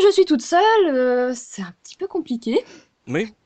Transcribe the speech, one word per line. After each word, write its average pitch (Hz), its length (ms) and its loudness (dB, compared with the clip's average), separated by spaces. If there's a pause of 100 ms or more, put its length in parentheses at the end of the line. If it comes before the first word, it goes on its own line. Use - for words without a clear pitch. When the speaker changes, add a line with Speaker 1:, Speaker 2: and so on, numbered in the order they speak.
Speaker 1:
je 392 100 6
suis 381 140 4
toute 294 160 0
seule, 349 200 0 (260)
euh, 254 480 0
c'est - 260 -14
un 180 120 -12 (100)
petit - 140 -20
peu 381 100 -8
compliqué. 247 560 -4 (440)
Speaker 2:
Oui. 185 260 -6 (120)